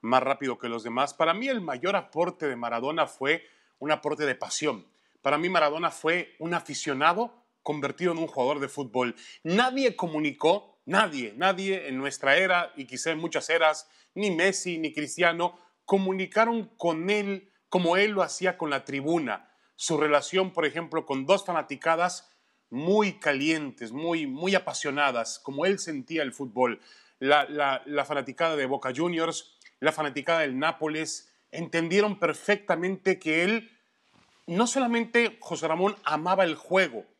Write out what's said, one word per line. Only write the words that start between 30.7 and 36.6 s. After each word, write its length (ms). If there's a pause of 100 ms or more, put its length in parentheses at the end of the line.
entendieron 680
perfectamente 1000
que 240
él 260 (800)
no 180
solamente, 760
José 260
Ramón, 360
amaba 400
el 120
juego 500 (140)